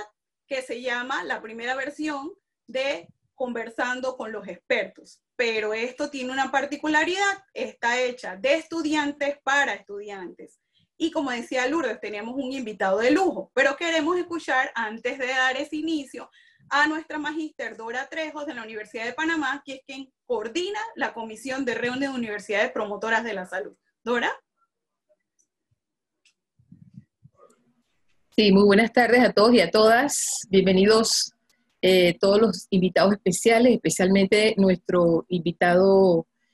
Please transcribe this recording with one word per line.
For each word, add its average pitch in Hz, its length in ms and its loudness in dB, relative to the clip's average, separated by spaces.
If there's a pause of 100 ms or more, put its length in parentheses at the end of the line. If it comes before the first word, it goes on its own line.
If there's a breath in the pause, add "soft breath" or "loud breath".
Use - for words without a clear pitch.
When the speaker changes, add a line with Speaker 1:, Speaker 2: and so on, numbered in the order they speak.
(460)
Speaker 1:
que 262 160 -6
se 240 180 -10
llama 247 440 -6
la 220 180 -6
primera 233 320 -8
versión 294 560 -8 (380)
de 269 400 -6 (260)
Conversando 247 800 -6
con 220 140 -10
los 196 160 -12
Expertos. - 760 -6 (140)
Pero 220 400 -2
esto 247 340 -6
tiene 254 220 -8
una 262 220 -4
particularidad, 311 920 -2 (100)
está 233 480 -4
hecha 240 360 -6
de 262 180 0
estudiantes 302 880 -4
para 269 320 0
estudiantes. 202 880 -16 (380)
Y 320 120 -2
como 277 220 -4
decía 247 340 -4
Lourdes, 269 340 -2
tenemos 214 360 -10
un 262 160 -6
invitado 208 460 -2
de 240 120 2
lujo, 349 440 0
pero 285 220 2
queremos 330 420 0
escuchar, 311 580 -2
antes 226 420 -6
de 254 80 -4
dar 262 300 0
ese 302 180 -8
inicio, 302 560 -6 (380 soft breath)
a 294 180 2
nuestra 311 320 -6
magíster 294 580 -8
Dora 233 320 -10
Trejos 302 380 -8
de 269 80 -10
la 233 80 -12
Universidad 220 440 -10
de 247 60 -8
Panamá, 302 520 -2
que 262 120 -14
es - 80 -18
quien 269 280 -16 (140)
coordina 285 520 -4 (160)
la 226 180 -4
Comisión 233 520 -8
de 233 100 -2
Reunión 240 240 -4
de 277 120 -2
Universidades 220 600 -4
Promotoras 220 540 -4
de 226 80 -6
la 185 140 -8
Salud. - 280 -10 (300)
Dora. 240 260 -2 (4000)
Speaker 2:
Sí, 208 160 6
muy 196 100 8
buenas 208 300 6
tardes 247 320 6
a 196 80 4
todos 220 220 6
y 220 60 8
a 165 120 2
todas. 226 800 2
Bienvenidos, 190 800 4 (480)
eh, 180 400 4
todos 202 200 4
los 202 300 0
invitados 180 440 4
especiales, 226 580 4
especialmente 196 840 2
nuestro 180 720 2
invitado, 180 1000 4 (260)